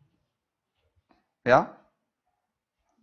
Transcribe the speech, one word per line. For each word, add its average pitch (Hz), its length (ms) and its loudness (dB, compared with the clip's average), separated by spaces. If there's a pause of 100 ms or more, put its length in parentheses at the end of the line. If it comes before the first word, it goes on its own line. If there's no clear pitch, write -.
(1400)
Ja? 127 360 0 (1300)